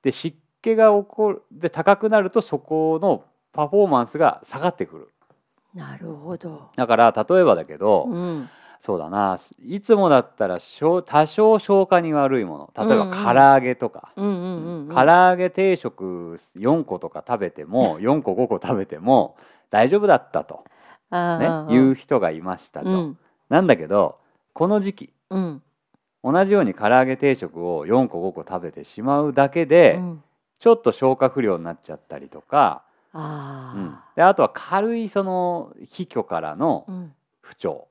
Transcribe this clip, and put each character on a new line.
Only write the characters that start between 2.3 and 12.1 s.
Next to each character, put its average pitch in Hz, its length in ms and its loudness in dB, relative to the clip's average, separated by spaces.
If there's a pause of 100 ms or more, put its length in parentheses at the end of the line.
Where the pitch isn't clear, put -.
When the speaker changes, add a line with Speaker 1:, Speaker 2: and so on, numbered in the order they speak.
Speaker 1:
と、 220 120 0
そ - 160 -8
こ 160 420 -2
の 170 240 0 (280)
パ 151 140 -4
フ 202 160 2
ォ 202 40 4
ー - 20 -2
マ 131 140 2
ン 117 40 -2
ス - 120 -12
が 151 260 2
下 - 140 -16
が 160 100 -2
っ 175 80 -6
て - 80 -6
く 78 140 -18
る。 - 100 -20 (680)
Speaker 2:
な 139 220 -18
る 165 160 -16
ほ 156 240 -14
ど。 156 400 -18
Speaker 1:
だ 123 100 -2
か 117 100 2
ら、 110 320 4
例 180 80 4
え 185 80 6
ば 123 100 6
だ 80 100 -4
け 76 140 -18
ど、 98 300 2
Speaker 2:
う 220 60 -8
ん。 170 340 -8 (320)
Speaker 1:
そ 101 160 -6
う - 20 -6
だ 80 120 -10
な、 98 280 -2 (260)
い 180 160 -10
つ 220 140 2
も 196 140 2
だ 135 120 6
っ - 160 -10
た 101 120 -2
ら、 90 120 -4
し - 220 -16
ょ-、 170 200 0
多 151 240 0
少 214 320 2
消 196 280 0
化 180 140 2
に 165 120 -6